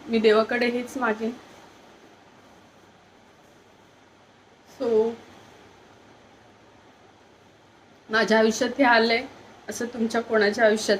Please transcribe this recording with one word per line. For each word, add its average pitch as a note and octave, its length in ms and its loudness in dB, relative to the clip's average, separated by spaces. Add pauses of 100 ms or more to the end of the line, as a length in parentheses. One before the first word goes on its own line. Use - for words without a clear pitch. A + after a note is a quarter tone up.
मी A#3 100 0
देवाकडे A3 480 2
हेच B3 300 -6
मागेन. A3+ 340 -4 (3500)
So, A3+ 300 0 (3000)
माझ्या A3 280 2
आयुष्यात A3 400 0
हे C#4 60 4
आलंय, A#3 420 2 (420)
असं A#3 180 -8
तुमच्या A3+ 340 -4
कोणाच्या A3 440 0
आयुष्यात G#3 360 2